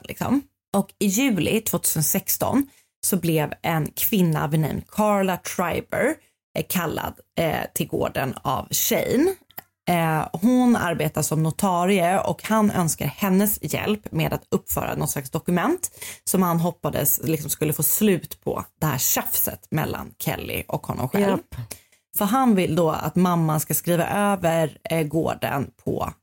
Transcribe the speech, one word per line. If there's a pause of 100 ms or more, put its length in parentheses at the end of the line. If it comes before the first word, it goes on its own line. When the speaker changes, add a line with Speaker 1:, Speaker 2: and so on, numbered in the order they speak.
Speaker 1:
liksom. (360)
Och
i
juli
tvåtusen
sexton (380)
så
blev
en
kvinna
vid
namn
Carla
Triber, (420)
eh,
kallad, (200)
eh, (120)
till
gården (100)
av
Shane. (540)
Eh,
hon
arbetar
som
notarie
och
han
önskar
hennes
hjälp
med
att
uppföra
något
slags
dokument (320)
som
han
hoppades
liksom
skulle
få
slut
på (160)
det
här
tjafset
mellan
Kelly
och
honom
själv.
Speaker 2:
Japp. (560)
Speaker 1:
För
han
vill
då
att
mamman
ska
skriva
över,
eh,
gården (120)
på